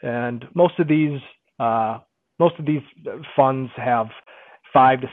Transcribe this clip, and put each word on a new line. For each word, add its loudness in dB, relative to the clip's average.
And -6
most 0
of 0
these, 0
uh, -2
most 2
of -10
these -2
funds 0
have -2
five 6
to -10